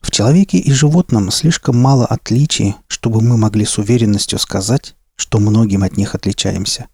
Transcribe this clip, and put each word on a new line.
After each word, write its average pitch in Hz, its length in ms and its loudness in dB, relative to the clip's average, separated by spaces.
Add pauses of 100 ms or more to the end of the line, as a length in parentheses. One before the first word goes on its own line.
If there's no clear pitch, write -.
В - 80 -8
человеке 170 480 2
и - 120 0
животном 139 600 2
слишком 123 500 0
мало 131 240 2
отличий, 113 720 -2 (120)
чтобы 110 340 -2
мы 120 160 2
могли 107 260 0
с - 140 -4
уверенностью 104 600 0
сказать, 104 580 -4 (200)
что - 220 -2
многим 104 440 2
от 92 140 -2
них 101 180 -4
отличаемся. 95 800 -6